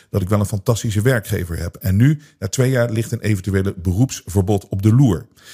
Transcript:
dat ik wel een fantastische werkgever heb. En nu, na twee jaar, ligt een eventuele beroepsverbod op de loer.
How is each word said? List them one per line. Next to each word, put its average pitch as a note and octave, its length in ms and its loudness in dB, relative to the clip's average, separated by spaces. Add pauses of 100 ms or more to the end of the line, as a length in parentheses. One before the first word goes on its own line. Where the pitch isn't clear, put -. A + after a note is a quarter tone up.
(100)
dat G2+ 120 -2
ik F#2 60 -4
wel G#2 120 2
een G2+ 60 0
fantastische G#2+ 560 -2
werkgever G2 560 -2
heb. E2+ 180 -8
En F#2 200 0
nu, D3 240 4 (180)
na G2 100 -6
twee B2+ 220 0
jaar, A#2+ 200 0
ligt A2 220 -4
een A2+ 80 -6
eventuele G2 560 -2
beroepsverbod G2 920 -2
op G2 140 -4
de G#2+ 120 6
loer. A2+ 320 4 (280)